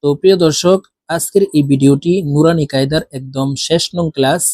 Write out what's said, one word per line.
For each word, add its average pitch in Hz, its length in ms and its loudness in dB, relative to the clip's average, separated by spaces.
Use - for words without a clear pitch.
তো 147 40 2
প্রিয় 190 240 4
দর্শক, 175 340 2
আজকের 196 260 -2
এই 151 140 2
ভিডিওটি 139 420 2
নুরানি 156 400 2
কায়দার 139 300 -2
একদম 135 300 -6
শেষ 160 180 0
নং 170 100 -2
ক্লাস। 143 260 0